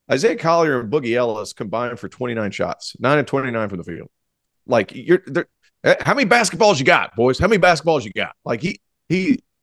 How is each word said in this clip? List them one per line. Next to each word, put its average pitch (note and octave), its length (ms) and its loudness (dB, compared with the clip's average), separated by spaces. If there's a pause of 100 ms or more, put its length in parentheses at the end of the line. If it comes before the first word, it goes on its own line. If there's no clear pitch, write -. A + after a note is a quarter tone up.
(100)
Isaiah D3 260 2
Collier D#3+ 440 2
and G#2+ 120 -6
Boogie B2 220 -2
Ellis A2 380 -2
combined A#2 480 -6
for G2 80 -12
twenty-nine A2+ 420 -6
shots, - 480 -8
nine C3+ 200 2
and C3+ 100 -2
twenty-nine A#2+ 400 -4
from F#2+ 100 -8
the E2 60 -12
field. D2+ 240 -12 (580)
Like, A2+ 280 0
you're, D3+ 320 0
they're, C#3 220 -6 (340)
eh, E3 180 4
how F3 140 0
many C4 140 0
basketballs G#3 500 2
you C3 60 -4
got, C#3+ 320 2
boys? B2 240 2
How F3+ 80 2
many G#3+ 120 4
basketballs D#3+ 440 2
you G2+ 80 -14
got? F#2+ 320 -6
Like, B2 180 -4
he, F#3 180 -6 (280)
he, F#3 320 0 (220)